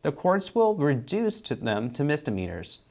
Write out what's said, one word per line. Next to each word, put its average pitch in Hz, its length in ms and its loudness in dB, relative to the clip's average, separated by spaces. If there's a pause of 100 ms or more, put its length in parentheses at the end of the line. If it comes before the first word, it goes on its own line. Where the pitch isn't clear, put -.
the 147 100 0
courts 190 420 0
will 220 200 4
reduce 151 680 0
to - 120 -4
them 113 380 -2
to 139 120 -2
misdemeanors. 95 760 -2 (100)